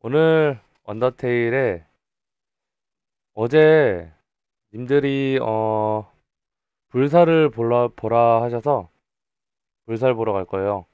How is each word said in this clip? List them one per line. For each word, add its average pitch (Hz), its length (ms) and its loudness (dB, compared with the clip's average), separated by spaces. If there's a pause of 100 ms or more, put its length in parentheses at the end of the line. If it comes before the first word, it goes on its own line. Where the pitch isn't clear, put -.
오늘 151 580 0 (240)
언더테일에 120 1040 -4 (1500)
어제 123 800 2 (600)
님들이, 135 680 -2
어, 107 720 -4 (760)
불사를 156 640 2
보라, 117 380 0
보라 117 540 0
하셔서 120 460 -4 (960)
불사를 117 300 -2
보러 110 180 -4
갈 95 120 -4
거예요. 98 480 -4